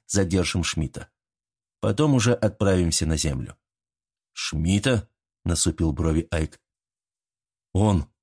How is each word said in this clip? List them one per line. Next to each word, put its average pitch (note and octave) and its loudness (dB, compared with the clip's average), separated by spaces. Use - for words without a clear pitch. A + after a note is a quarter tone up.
задержим F#2 0
Шмидта. - -6
Потом C3+ 2
уже A#2+ 4
отправимся F#2 0
на D#2+ 0
землю». C2+ -4
«Шмидта?» G2 -2
насупил E2 0
брови D#2+ 0
Айк. D#2+ -4
«Он F#2+ 2